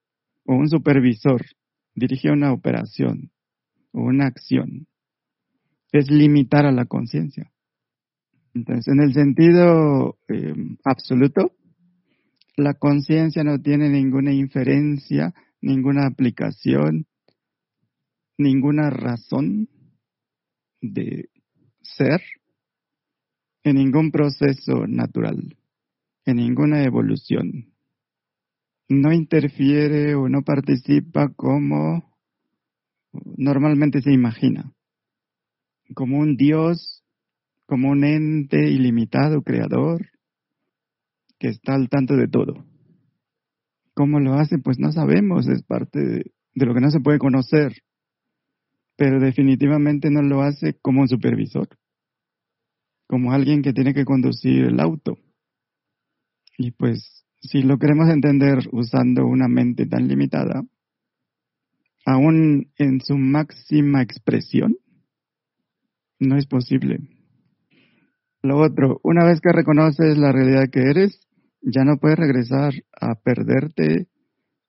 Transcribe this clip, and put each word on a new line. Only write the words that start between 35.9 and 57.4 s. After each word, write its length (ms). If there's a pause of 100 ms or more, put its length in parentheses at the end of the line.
como 240
un 180
dios, 640 (720)
como 200
un 120
ente 640
ilimitado, 760
creador, 680 (1300)
que 80
está 300
al 120
tanto 280
de 100
todo. 400 (1300)
¿Cómo 240
lo 160
hace? 240
Pues 220
no 100
sabemos, 560
es 160
parte 380
de, 320 (200)
de 140
lo 80
que 60
no 100
se 80
puede 220
conocer, 540 (1200)
pero 240
definitivamente 880
no 100
lo 220
hace 400
como 200
un 40
supervisor, 640 (1400)
como 260
alguien 300
que 100
tiene 220
que 100
conducir 600
el 160
auto. 380 (1400)
Y 140
pues, 520 (160)